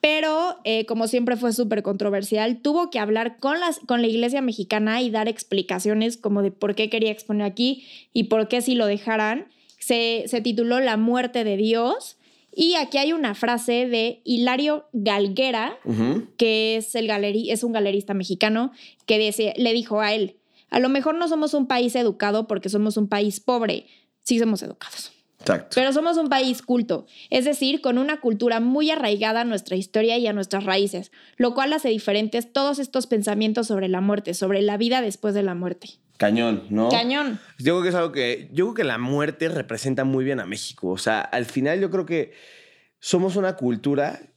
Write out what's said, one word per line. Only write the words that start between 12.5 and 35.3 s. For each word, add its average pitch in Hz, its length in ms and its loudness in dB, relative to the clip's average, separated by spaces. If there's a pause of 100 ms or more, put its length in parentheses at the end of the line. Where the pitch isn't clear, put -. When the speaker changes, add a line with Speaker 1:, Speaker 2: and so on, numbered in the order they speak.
Speaker 1:
Y 330 200 2
aquí 285 240 0
hay 285 140 2
una 277 220 0
frase 240 520 0
de 233 380 0
Hilario 262 680 0
Galguera, 220 920 0
Speaker 2:
Ujú. 139 420 0 (100)
Speaker 1:
que 220 400 2
es 220 180 -6
el 226 140 0
galeri-, 208 420 0
es 220 120 0
un 240 100 -2
galerista 202 420 0
mexicano, 214 580 0 (340)
que 214 120 4
dice, 214 380 0
le 233 160 2
dijo 226 280 0
a 208 120 2
él, 208 240 -2 (340)
"A - 100 4
lo 254 80 2
mejor 277 260 2
no 339 140 -2
somos 302 260 0
un 277 120 2
país 247 280 0
educado 220 520 0
porque 202 220 -4
somos 208 280 2
un 214 120 2
país 208 320 0
pobre". 226 460 0 (360)
Sí 240 160 2
somos 220 240 2
educados. - 500 -14 (280)
Speaker 2:
Exacto. - 360 0
Speaker 1:
"Pero 262 180 4
somos 320 240 2
un 311 100 2
país 262 320 2
culto, 233 460 0 (240)
es 254 160 2
decir, 285 340 0
con 247 160 2
una 294 240 0
cultura 226 400 0
muy 269 300 2
arraigada 220 520 0
a - 20 0
nuestra 214 320 -2
historia 220 420 2
y 240 80 0
a 214 80 0
nuestras 196 300 -2
raíces, 196 460 0 (280)
lo 240 160 2
cual 269 180 0
hace 302 160 0
diferentes 220 640 -2
todos 277 280 0
estos 254 260 -2
pensamientos 214 600 0
sobre 190 200 0
la 185 140 0
muerte, 202 320 0
sobre 196 260 0
la 208 160 2
vida 233 240 2
después 208 340 -4